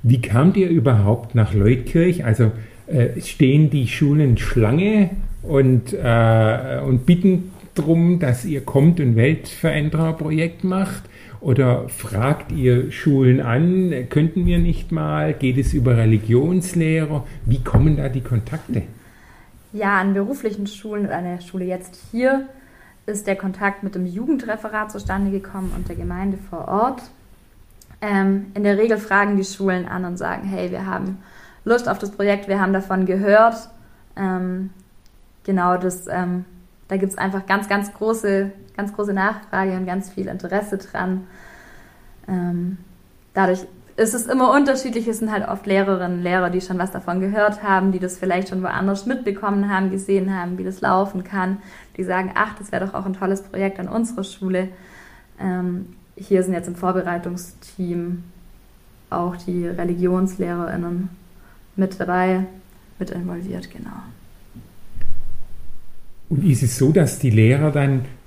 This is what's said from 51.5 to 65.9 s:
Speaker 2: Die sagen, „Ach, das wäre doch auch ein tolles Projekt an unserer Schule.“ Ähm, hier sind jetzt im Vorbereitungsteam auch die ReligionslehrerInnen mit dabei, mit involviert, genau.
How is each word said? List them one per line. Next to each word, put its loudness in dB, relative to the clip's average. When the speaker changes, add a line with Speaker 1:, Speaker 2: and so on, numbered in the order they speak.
Speaker 2:
Die -6
sagen, -4
„Ach, 0
das -14
wäre -4
doch -8
auch -6
ein -4
tolles -4
Projekt -6
an -8
unserer -4
Schule.“ -4
Ähm, -4
hier 2
sind -2
jetzt -4
im -8
Vorbereitungsteam -6
auch -4
die -6
ReligionslehrerInnen -4
mit -2
dabei, 0
mit -8
involviert, -10
genau. -16